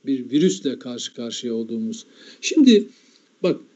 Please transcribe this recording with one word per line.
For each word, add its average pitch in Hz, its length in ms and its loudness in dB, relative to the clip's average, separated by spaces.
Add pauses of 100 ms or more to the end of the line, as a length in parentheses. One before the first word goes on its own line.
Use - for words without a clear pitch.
bir 127 260 -4
virüsle 147 480 0
karşı 120 340 -12
karşıya 117 400 -8
olduğumuz. 113 520 -6 (360)
Şimdi 254 460 4 (560)
bak, 175 180 -2 (140)